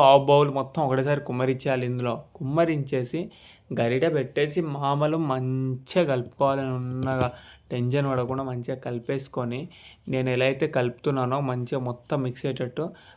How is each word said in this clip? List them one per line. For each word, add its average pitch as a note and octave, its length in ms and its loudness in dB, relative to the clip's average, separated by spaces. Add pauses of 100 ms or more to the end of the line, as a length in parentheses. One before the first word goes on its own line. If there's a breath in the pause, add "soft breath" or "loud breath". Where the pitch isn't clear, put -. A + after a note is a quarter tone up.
హాఫ్ C#3 240 10
బౌల్ C#3+ 280 6
మొత్తం C3+ 280 -4
ఒకటేసారి C3+ 420 0
కుమ్మరించేయాలి. B2+ 640 0
ఇందులో B2 240 -2 (240)
కుమ్మరించేసి C#3+ 840 0 (580 loud breath)
గరిటె C3 380 2
పెట్టేసి D3 420 -2 (140)
మామలు C#3+ 460 0 (100)
మంచిగా C3 800 -2
కలుపుకోవాలి. C3+ 560 0 (140)
ఉన్నగా B2+ 500 -2 (400 loud breath)
టెన్షన్ B2+ 400 0
పడకుండా C3 400 -2
మంచిగా B2+ 340 -6
కలిపేసుకొని, B2 800 -6 (500 loud breath)
నేను C3 240 0
ఎలా B2+ 140 4
అయితే C3+ 160 0 (100)
కలుపుతున్నానో B2+ 600 0 (140)
మంచిగా B2+ 380 -4
మొత్తం B2 380 -4
మిక్స్ B2 200 -6
అయ్యేటట్టు B2+ 380 -4 (320 loud breath)